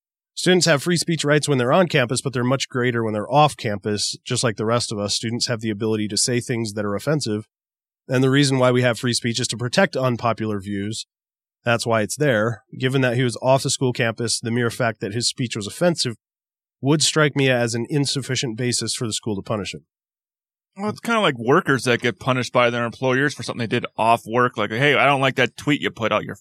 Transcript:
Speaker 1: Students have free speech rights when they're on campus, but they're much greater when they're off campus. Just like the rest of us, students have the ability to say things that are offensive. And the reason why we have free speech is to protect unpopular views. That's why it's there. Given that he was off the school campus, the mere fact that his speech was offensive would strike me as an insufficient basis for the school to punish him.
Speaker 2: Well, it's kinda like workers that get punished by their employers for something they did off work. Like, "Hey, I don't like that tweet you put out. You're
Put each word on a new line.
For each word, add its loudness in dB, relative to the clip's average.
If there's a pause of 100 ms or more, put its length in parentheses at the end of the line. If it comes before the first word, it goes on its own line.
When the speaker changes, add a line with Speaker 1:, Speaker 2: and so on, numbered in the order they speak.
(340)
Speaker 1:
Students 4
have 4
free 0
speech -2
rights 2
when 2
they're 2
on 4
campus, 0
but -4
they're -2
much 0
greater 0
when -4
they're -6
off 4
campus. -4
Just -2
like 0
the -2
rest 0
of -4
us, -2
students -4
have -4
the -2
ability -2
to -6
say 0
things -4
that -4
are -4
offensive. -4 (640)
And 2
the 4
reason 2
why 4
we 2
have 2
free -2
speech -2
is -2
to -8
protect 0
unpopular -2
views. -8 (580)
That's 0
why 2
it's -4
there. 0 (160)
Given 0
that 0
he 2
was 0
off 4
the -4
school 0
campus, -2
the -6
mere 0
fact -4
that -6
his -4
speech -6
was -8
offensive -2 (640)
would 2
strike 2
me 4
as 2
an -2
insufficient -2
basis -2
for -4
the -4
school -4
to -6
punish -6
him. -16 (920)
Speaker 2:
Well, -4
it's -6
kinda 0
like 2
workers 2
that 2
get -2
punished -4
by 4
their -2
employers 0
for -12
something -8
they -2
did -2 (140)
off 4
work. 2
Like, -2
"Hey, 2
I 4
don't 4
like 2
that 0
tweet -2
you -2
put -2
out. 2
You're -10